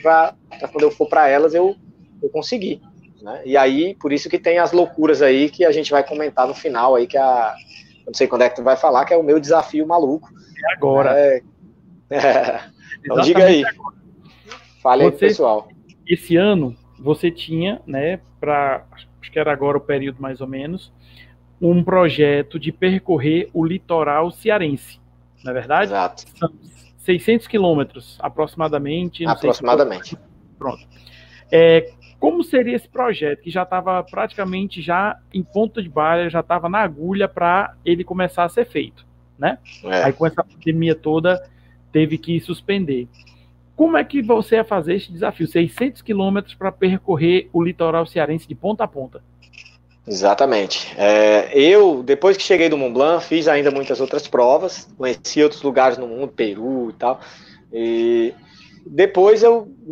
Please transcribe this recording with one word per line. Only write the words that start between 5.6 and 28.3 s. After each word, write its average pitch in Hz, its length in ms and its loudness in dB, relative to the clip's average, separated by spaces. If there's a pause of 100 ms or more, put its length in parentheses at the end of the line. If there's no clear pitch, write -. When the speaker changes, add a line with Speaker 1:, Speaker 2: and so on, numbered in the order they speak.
Speaker 1:
a 160 60 4
gente 147 200 -4
vai 151 120 2
comentar 151 440 -2
no 139 60 -8
final 131 420 0
aí, 120 100 2
que 131 120 -4
a, 123 380 0 (440)
eu - 80 -20
não 120 60 -12
sei 131 140 0
quando 123 160 0
é 120 60 4
que - 60 -8
tu 123 80 -10
vai 131 140 2
falar, 139 260 2
que 180 100 -2
é 170 40 6
o 165 60 4
meu 151 160 4
desafio 151 460 0
maluco. 160 460 0
Speaker 2:
É - 420 -8
agora. 139 440 2
Speaker 1:
É. 135 240 4 (680)
<laughs> 127 680 0 (320)
Então, 127 140 0
diga 175 240 6
aí. 180 140 6
Speaker 2:
Exatamente 131 200 -4
agora. - 160 -16 (840)
Speaker 1:
Fale 131 220 4
aí, - 80 4
Speaker 2:
Você, - 160 0
Speaker 1:
pessoal. 120 400 0 (400)
Speaker 2:
esse 170 280 -2
ano, 170 400 0 (220)
você 151 320 -2
tinha, 170 560 -6
né, 160 340 -6 (200)
pra, 143 440 -2 (380)
acho - 100 -20
que - 60 -8
era 151 140 0
agora 143 260 -2
o 143 40 -4
período 139 380 -6
mais 135 220 -12
ou 131 60 -10
menos, 139 440 -12 (720)
um 175 220 4
projeto 151 760 2
de 151 120 -6
percorrer 175 840 0
o 165 120 0
litoral 165 680 -2
cearense, 185 680 -4 (440)
não 127 80 -10
é - 20 -6
verdade? 151 380 -2
Speaker 1:
Exato. 185 340 -6 (120)
Speaker 2:
São 165 140 -4 (460)
seiscentos 220 500 0
quilômetros, 156 720 -2
aproximadamente, 156 1040 -6